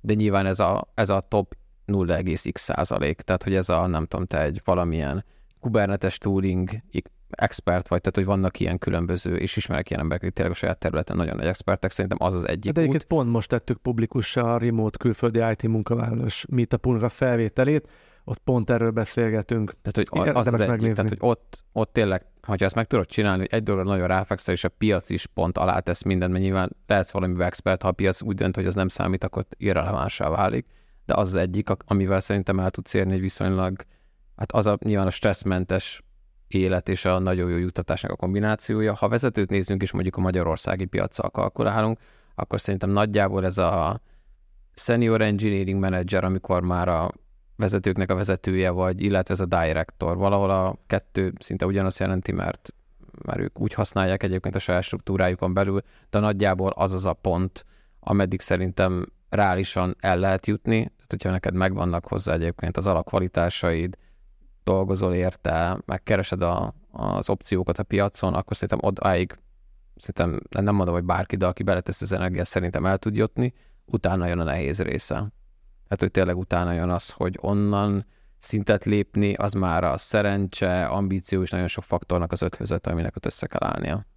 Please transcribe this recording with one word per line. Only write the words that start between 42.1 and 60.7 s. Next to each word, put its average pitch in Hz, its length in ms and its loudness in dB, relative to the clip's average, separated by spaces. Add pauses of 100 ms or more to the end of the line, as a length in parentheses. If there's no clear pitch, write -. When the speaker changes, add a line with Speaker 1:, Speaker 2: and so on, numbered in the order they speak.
Speaker 1:
akkor - 240 -4
szerintem 95 300 -2
nagyjából 101 560 2
ez 92 120 -2
a 90 440 0 (720)
senior 117 480 2
engineering 101 580 0
manager, 92 440 0
amikor 92 380 0
már 90 260 0
a 85 240 0 (440)
vezetőknek 98 560 0
a 95 40 4
vezetője 92 540 0
vagy, 92 320 0
illetve 98 320 0
ez 90 60 -2
a 95 60 0
director. 82 720 0
Valahol 98 320 2
a 95 280 0 (100)
kettő 95 520 -2
szinte - 260 -4
ugyanazt 95 340 0
jelenti, 92 320 -2
mert, 90 420 -6 (520)
mert - 140 -4
ők - 200 -6
úgy 104 140 -2
használják 95 500 0
egyébként 92 320 -2
a 95 40 0
saját 90 240 0
struktúrájukon 92 680 0
belül, 98 280 2 (280)
de 104 100 4
nagyjából 98 500 2
az 95 240 0
az 92 120 -2
a 82 80 2
pont, 92 520 0 (340)
ameddig 95 420 0
szerintem 92 640 0 (240)
reálisan 92 720 2
el 92 200 2
lehet 95 280 0
jutni. 110 300 0